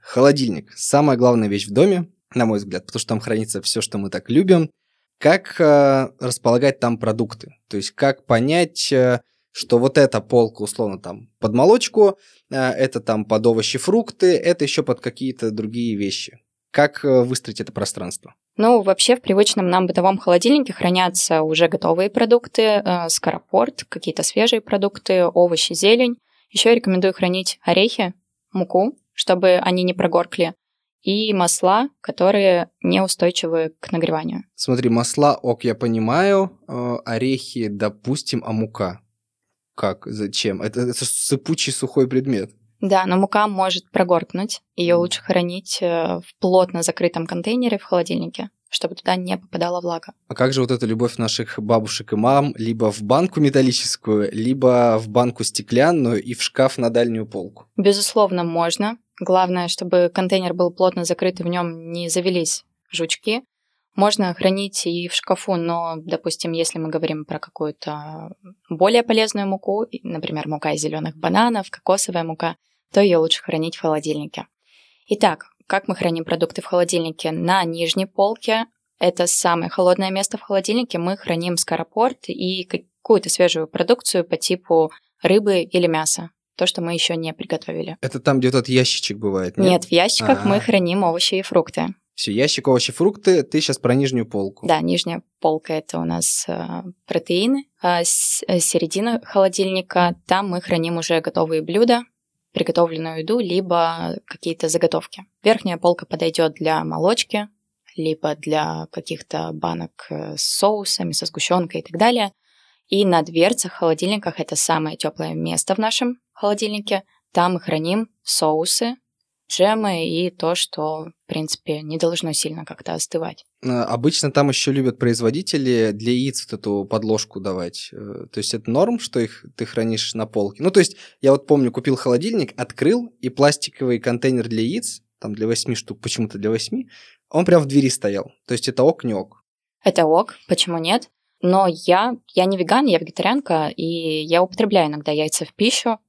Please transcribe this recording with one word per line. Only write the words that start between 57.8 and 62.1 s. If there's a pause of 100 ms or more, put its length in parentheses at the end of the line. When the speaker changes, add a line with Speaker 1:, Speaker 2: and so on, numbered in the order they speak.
Speaker 2:
можно. (220)
Главное,
чтобы
контейнер
был
плотно
закрыт
и
в
нём
не
завелись (260)